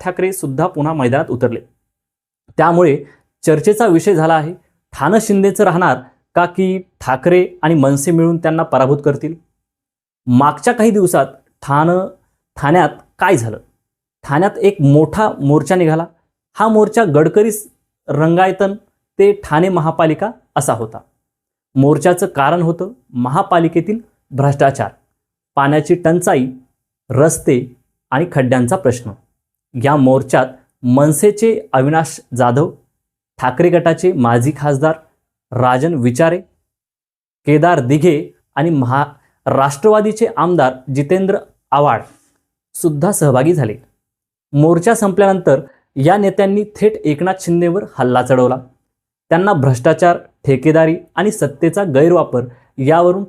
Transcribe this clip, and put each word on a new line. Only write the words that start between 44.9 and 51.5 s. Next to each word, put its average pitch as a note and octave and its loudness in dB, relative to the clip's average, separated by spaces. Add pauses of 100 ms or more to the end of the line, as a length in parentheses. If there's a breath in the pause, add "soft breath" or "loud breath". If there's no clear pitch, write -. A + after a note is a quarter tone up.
संपल्यानंतर F#3+ 0 (360 loud breath)
या D3+ 2
नेत्यांनी G3 0 (120)
थेट G#3+ 2
एकनाथ F3 -2
शिंदेवर E3+ -2 (140)
हल्ला B2 0
चढवला. B2+ 2 (720)
त्यांना F#3 2
भ्रष्टाचार, D#3+ 2 (260)
ठेकेदारी D#3 2 (180)
आणि G3 -2
सत्तेचा E3+ -2